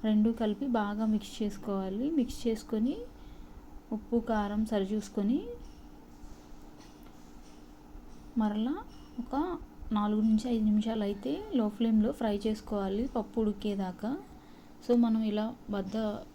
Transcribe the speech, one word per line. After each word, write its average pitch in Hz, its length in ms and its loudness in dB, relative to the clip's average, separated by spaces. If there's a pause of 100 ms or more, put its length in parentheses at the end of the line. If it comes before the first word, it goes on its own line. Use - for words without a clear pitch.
రెండు 214 240 6 (100)
కలిపి 214 260 0
బాగా 214 460 2
మిక్స్ 214 180 0 (120)
చేసుకోవాలి. 202 640 -2 (120)
మిక్స్ 240 280 0
చేసుకొని 226 500 0 (1000)
ఉప్పు, 233 200 -2 (140)
కారం 208 400 2
సరి 196 220 4
చూసుకొని 214 460 2 (3000)
మరలా 214 340 2 (480)
ఒక - 120 -6 (640)
నాలుగు 214 300 4
నుంచి 220 260 4
ఐదు 220 160 2
నిమిషాలు 214 380 2
అయితే 202 240 -2 (260)
లో 220 180 4
ఫ్లేమ్లో 226 420 4
ఫ్రై 208 180 2 (100)
చేసుకోవాలి 208 580 0 (120)
పప్పు 226 280 -2
ఉడికేదాకా. 208 680 -2 (760)
So, - 80 2 (120)
మనం 220 260 4
ఇలా 214 160 0 (300)
బద్ద 190 200 -2 (380)